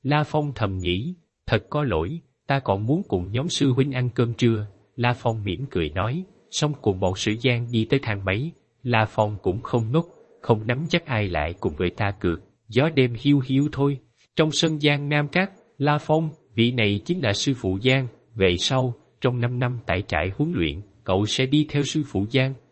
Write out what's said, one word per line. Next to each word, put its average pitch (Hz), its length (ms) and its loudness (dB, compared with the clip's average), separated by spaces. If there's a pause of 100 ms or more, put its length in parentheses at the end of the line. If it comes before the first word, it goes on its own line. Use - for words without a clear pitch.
La 147 220 0
Phong 151 300 -2
thầm 98 240 -2
nghĩ, 92 360 -2 (320)
"Thật - 240 0
có 151 140 -2
lỗi, 104 360 -2 (260)
ta 135 140 0
còn 101 260 -2
muốn 160 220 0
cùng 95 240 -2
nhóm 135 160 -2
sư 139 240 2
huynh 135 200 2
ăn 123 220 -2
cơm 120 200 0
trưa." 113 320 2 (300)
La 123 160 0
Phong 113 320 -2
mỉm 101 260 -4
cười 80 200 -2
nói, 110 340 -2 (260)
"Xong 151 220 -2 (100)
cùng 95 180 0
bọn 95 160 0
Sử 107 180 -2
Giang 120 360 0
đi 113 140 2
tới 135 180 0
thang 101 220 -6
máy." 110 280 -2 (300)
La 117 220 2
Phong 107 380 0
cũng 113 200 0
không 113 300 -2
ngốc, 170 140 2 (340)
không 107 260 0
nắm 131 220 -2
chắc - 180 -2
ai 107 220 -2
lại 82 320 -2
cùng 82 160 -2
người 90 140 2
ta 101 200 -2
cược, 87 300 -2 (280)
gió 127 260 2
đêm 123 260 2
hiu 143 260 4
hiu 135 260 2
thôi. 139 260 0 (380)
Trong 156 160 2
sân 160 280 0
Giang 143 280 2
Nam 147 200 0
Các, 190 240 0 (260)
La 147 200 2
Phong, 156 320 0 (240)
vị 120 180 4
này 104 320 2
chính 180 160 -2
là 113 120 0
sư 131 240 0
phụ 95 260 -2
Giang, 131 240 2 (280)
về 92 220 4
sau, 127 380 0 (260)
trong 123 200 0
năm 123 180 -2
năm 123 280 -2
tại 92 220 0
trại 85 280 0
huấn 160 160 0
luyện, 82 280 -2 (240)
cậu 98 220 2
sẽ 131 200 0
đi 147 220 2
theo 143 140 -2
sư 147 240 -2
phụ 98 240 -2
Giang. 131 240 2 (180)